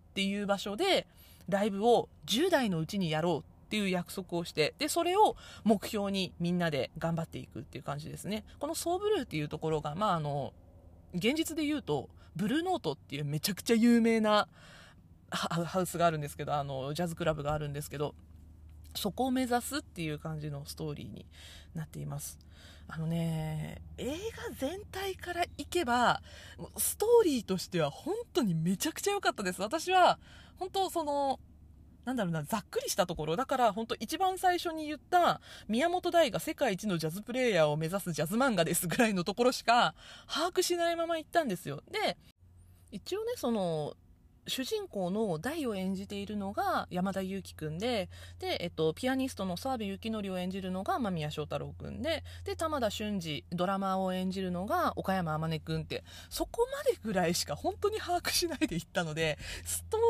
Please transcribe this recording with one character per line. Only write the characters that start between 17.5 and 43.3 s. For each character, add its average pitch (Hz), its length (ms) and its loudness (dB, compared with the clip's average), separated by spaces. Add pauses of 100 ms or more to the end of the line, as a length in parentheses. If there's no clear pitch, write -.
あ 156 40 0
る 147 120 -4
ん 139 40 -6
で 143 80 -6
す - 80 -10
け - 80 -8
ど、 147 160 -2 (800)
そ - 160 -4
こ 240 180 0
を 262 40 0
目 262 120 2
指 240 180 0
す 269 160 -6
っ 302 40 -4
て - 200 -10
い 160 80 -2
う 147 100 -4
感 156 220 -6
じ 151 100 -6
の 143 140 -10
ス - 100 -12
ト 156 160 -6
ー - 20 -8
リ - 120 -10
ー - 20 -12
に - 180 -14 (480)
な 160 120 -8
っ - 20 -10
て - 120 -12
い 143 60 -6
ま 143 140 -6
す。 - 180 -12 (520)
あ - 80 -10
の 160 100 -4
ね、 160 720 -2 (160)
映 262 200 -4 (320)
画 294 40 -8
全 311 280 -4 (100)
体 381 240 -4
か - 160 -8
ら 349 140 0 (120)
い 285 80 -8
け 349 200 0
ば、 240 360 4 (360)
も 175 180 -12
う - 60 -2
ス - 160 -2
ト 415 80 0 (160)
ー - 20 6
リ 285 160 4
ー 190 40 -2
と 190 140 0
し - 120 -6
て 175 100 0
は 147 100 4
本 330 260 -4 (180)
当 320 100 4
に 185 100 4
め 165 220 2
ち - 120 -2
ゃ 320 40 0
く - 80 -8
ち - 80 -2
ゃ 403 40 6
良 403 100 0
か 381 80 2
っ 330 40 4
た 208 100 -6
で 185 100 -2
す。 - 80 -8
私 311 320 0
は、 349 260 8 (380)
本 381 140 -6
当 381 180 2
そ 330 160 -2
の、 285 340 0 (640)
な - 120 -2
ん - 20 -
だ 208 80 0
ろ 170 60 0
う - 20 0
な、 156 100 -2
ざ 214 140 -2
っ 190 120 -6
く 466 120 -2
り 392 80 -4
し - 60 -4
た 180 120 4
と 170 80 -6
こ 151 120 -4
ろ、 165 100 0
だ 254 80 0
か 277 100 0
ら 240 160 6
本 220 160 -4
当 - 100 -4
一 302 200 -6
番 381 200 2
最 359 220 4
初 339 140 -4
に 311 140 -6
言 302 100 -4
っ - 20 -20
た、 339 400 4 (300)
宮 240 180 2
本 349 240 0
大 339 180 6
が - 120 -2
世 320 120 -4
界 247 200 0
一 185 160 -4
の 175 80 0
ジ 156 100 -2
ャ 156 40 -2
ズ 196 100 -8
プ 240 100 -10
レ 247 200 2
イ - 20 4
ヤ 160 140 6
ー - 20 2
を 147 80 0
目 160 100 -2
指 180 140 -2
す 175 100 -4
ジ 147 100 -2
ャ 160 40 0
ズ 170 100 -2
漫 247 200 4
画 196 100 4
で - 80 0
す 175 140 0
ぐ 160 100 -2
ら 233 100 6
い 214 60 0
の 180 100 0
と 196 120 -2
こ 240 100 4
ろ 254 80 6
し - 100 -6
か 220 320 6 (320)
把 330 240 0
握 359 120 2
し 349 120 0
な 339 160 2
い 330 60 -2
ま 330 100 0
ま 330 100 0
行 311 80 -6
っ - 40 -20
た 330 160 2
ん - 20 -2
で 185 80 0
す 156 140 -8
よ。 139 200 -8
で、 370 280 0 (760)
一 240 240 -8
応 440 80 -4
ね、 466 140 -4